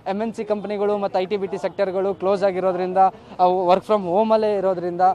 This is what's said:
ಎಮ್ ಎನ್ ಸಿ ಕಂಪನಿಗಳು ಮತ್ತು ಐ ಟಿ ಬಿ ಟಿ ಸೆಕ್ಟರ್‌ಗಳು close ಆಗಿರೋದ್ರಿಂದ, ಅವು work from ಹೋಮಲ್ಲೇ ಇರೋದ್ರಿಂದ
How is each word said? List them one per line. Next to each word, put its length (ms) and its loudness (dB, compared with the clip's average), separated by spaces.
ಎಮ್ 160 -4
ಎನ್ 120 -4
ಸಿ 100 -6
ಕಂಪನಿಗಳು 540 -2
ಮತ್ತು 200 -2
ಐ 80 -2
ಟಿ 100 -4
ಬಿ 100 -4
ಟಿ 120 -6
ಸೆಕ್ಟರ್‌ಗಳು 560 -2
close 280 -2
ಆಗಿರೋದ್ರಿಂದ, 560 0
ಅವು 360 4
work 160 0
from 120 2
ಹೋಮಲ್ಲೇ 540 2
ಇರೋದ್ರಿಂದ 440 -2